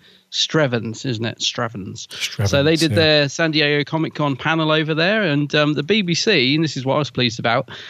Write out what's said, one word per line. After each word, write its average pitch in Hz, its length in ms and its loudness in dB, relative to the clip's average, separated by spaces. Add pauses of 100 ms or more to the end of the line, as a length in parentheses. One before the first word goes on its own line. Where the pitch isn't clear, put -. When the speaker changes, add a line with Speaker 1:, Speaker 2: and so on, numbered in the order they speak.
(300)
Speaker 1:
Strevens, 120 760 -2
isn't 113 180 -4
it? 113 140 -6
Strevens. 110 680 -6
Speaker 2:
Strevens, - 400 -4
Speaker 1:
So 139 160 4
they 160 100 4
did 156 160 2
Speaker 2:
yeah. 170 60 0
Speaker 1:
their 151 320 4
San 160 240 0
Diego 147 320 2
Comic 160 300 -2
Con 143 200 0
panel 156 380 0
over 156 200 0
there, 185 300 0
and, 147 320 0
um, 151 200 2
the 147 100 -2
B 208 180 2
B 170 100 -2
C, 147 440 2
and 160 80 2
this 147 120 -4
is 127 80 -6
what 135 120 0
I - 20 2
was 147 120 -2
pleased 123 280 -2
about, 117 300 0 (220)